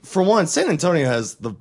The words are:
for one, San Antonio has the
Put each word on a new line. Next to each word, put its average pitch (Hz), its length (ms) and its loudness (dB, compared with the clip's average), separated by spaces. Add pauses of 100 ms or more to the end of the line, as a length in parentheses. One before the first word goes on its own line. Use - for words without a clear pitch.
for - 180 -2
one, 196 240 2
San 349 220 -2
Antonio 156 380 0
has 117 280 -2
the 113 260 -10